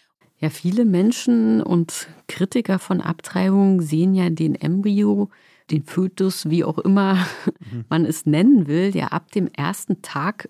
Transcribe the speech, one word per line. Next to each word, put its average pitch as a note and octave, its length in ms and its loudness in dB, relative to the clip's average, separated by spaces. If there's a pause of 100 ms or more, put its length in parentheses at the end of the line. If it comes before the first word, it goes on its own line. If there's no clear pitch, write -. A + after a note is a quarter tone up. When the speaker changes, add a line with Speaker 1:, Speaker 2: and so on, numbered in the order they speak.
(380)
Speaker 1:
Ja, D3+ 120 -4
viele G3 340 -2
Menschen A3 800 2
und - 460 -2 (200)
Kritiker F#3+ 500 -2
von F3+ 220 -2
Abtreibung F#3+ 800 0
sehen E3 340 2
ja F3+ 140 2
den D#3+ 260 0
Embryo, G3+ 760 0 (400)
den D3+ 140 0
Fötus, F#3 680 -2
wie E3 140 2
auch D#3+ 140 -4
immer F#3+ 360 2 (460)
Speaker 2:
Mhm. A#2 260 -10
Speaker 1:
<laughs> - 20 -20
man D#3+ 160 0
es D#3 220 -4
nennen F3+ 400 4
will, F3+ 280 0
ja E3 140 -4
ab - 220 -6
dem F#3+ 160 -2
ersten - 560 -6
Tag - 480 -8